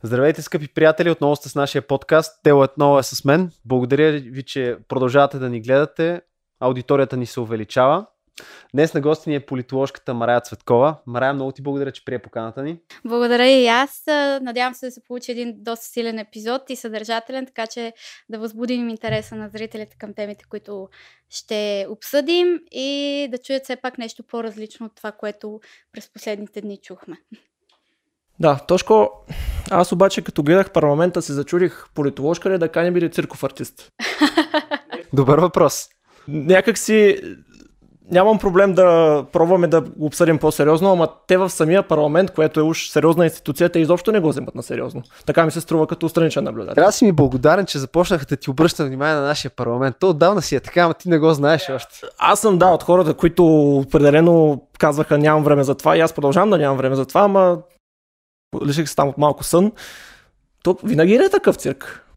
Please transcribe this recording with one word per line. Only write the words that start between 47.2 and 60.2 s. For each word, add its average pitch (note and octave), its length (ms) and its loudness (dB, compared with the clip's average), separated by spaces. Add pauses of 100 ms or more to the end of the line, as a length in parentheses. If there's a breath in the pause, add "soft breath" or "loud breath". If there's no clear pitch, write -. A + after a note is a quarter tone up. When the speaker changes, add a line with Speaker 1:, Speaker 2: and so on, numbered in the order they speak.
Speaker 1:
че - 120 -8
започнах D#3+ 460 -2
да C#3+ 120 -4
ти - 140 -10
обръщам D#3 360 -2
внимание C#3 280 -2
на C#3+ 80 -2
нашия C#3+ 280 -4
парламент. B2 500 -4
То F#3+ 100 2
отдавна E3+ 320 2
си - 140 -4
е B2 40 -2
така, - 200 -2
ама E3 140 2
ти - 140 -10
не E3 100 4
го D#3 160 4
знаеш C#3+ 360 0
още. - 300 -12 (180)
Speaker 3:
Аз G3+ 220 2
съм, G3+ 180 2
да, F3 80 6
от E3+ 160 4
хората, F3 320 2
които E3+ 300 2 (320)
определено D3+ 840 4 (160)
казваха: D3+ 400 0
„Нямам D3+ 260 2
време C#3+ 200 4
за C3+ 100 -2
това“, D#3+ 220 2
и E3 40 4
аз D#3+ 120 2
продължавам D3+ 380 2
да F3+ 80 2
нямам C#3 200 0
време C3 180 -2
за C3 100 -2
това, E3 140 0
ама F#3+ 380 4 (1080)
лиших D3 220 -2
се - 80 -8
там C#3+ 120 2
от C3+ 100 -8
малко D3 260 0
сън. G3 280 2 (880 loud breath)